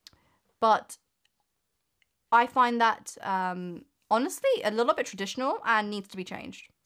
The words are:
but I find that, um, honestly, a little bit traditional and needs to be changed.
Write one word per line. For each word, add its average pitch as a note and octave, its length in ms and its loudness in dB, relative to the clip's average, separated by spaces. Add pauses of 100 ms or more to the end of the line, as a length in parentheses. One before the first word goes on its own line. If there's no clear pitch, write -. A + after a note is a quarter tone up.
(600)
but - 380 2 (1300)
I A#3+ 160 6
find A#3+ 340 2
that, - 400 0
um, F3+ 640 -6 (240)
honestly, D4+ 400 0 (140)
a G#3 80 0
little A#3+ 220 2
bit - 120 0
traditional B3+ 600 -4
and G#3+ 240 2
needs G3+ 200 -8
to - 80 -14
be F#3 60 -8
changed. - 400 -14 (220)